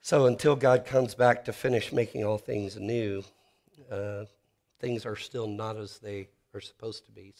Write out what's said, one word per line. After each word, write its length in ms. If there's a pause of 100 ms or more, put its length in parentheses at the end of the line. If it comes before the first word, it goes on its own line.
So 260
until 300
God 300
comes 280
back 300
to 80
finish 400
making 320
all 140
things 380
new, 460 (640)
uh, 360 (560)
things 260
are 80
still 320
not 300
as 240
they 280 (240)
are 80
supposed 460
to 60
be. 280